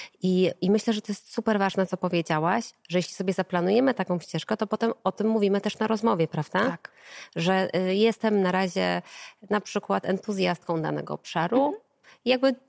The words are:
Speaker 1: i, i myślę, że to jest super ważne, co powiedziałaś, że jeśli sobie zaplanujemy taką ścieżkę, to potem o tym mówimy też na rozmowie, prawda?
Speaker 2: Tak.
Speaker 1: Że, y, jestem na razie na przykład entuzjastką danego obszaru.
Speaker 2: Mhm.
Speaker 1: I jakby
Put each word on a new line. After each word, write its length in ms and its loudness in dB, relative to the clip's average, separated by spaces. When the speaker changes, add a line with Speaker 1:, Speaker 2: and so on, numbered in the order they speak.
Speaker 1:
i, 280 2
i 100 2
myślę, 220 2
że 100 -4
to 100 -8
jest 200 -10
super 260 0
ważne, 280 0
co 100 -4
powiedziałaś, 760 0
że 100 0
jeśli 160 -4
sobie 180 -2
zaplanujemy 640 2
taką 260 -2
ścieżkę, 360 -4
to 100 -4
potem 260 -2
o 80 2
tym 160 -2
mówimy 320 2
też 180 -4
na 80 0
rozmowie, 420 2
prawda? 420 0
Speaker 2:
Tak. 200 -10
Speaker 1:
Że, 400 2
y, 180 2
jestem 480 2
na 100 2
razie 500 0
na 100 2
przykład 440 -4
entuzjastką 760 -2
danego 320 -4
obszaru. 520 0
Speaker 2:
Mhm. 160 -4
Speaker 1:
I 60 2
jakby 240 4